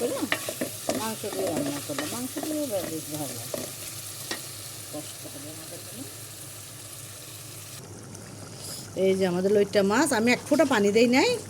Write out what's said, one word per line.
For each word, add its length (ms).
করি 100
না, 140
মাংস 360
দিয়ে 120
রান্না 420
করলে 140
মাংস 320
দিয়ে 220
বেশ 460
ভালো 220
লাগে। 280
কষ্ট 320
হবে 260
আমাদের 360
জন্য। 140
এই 180
যে 120
আমাদের 260
লইট্টা 300
মাছ, 300
আমি 200
এক 60
ফোঁটা 160
পানি 280
দেই 160
নাই, 300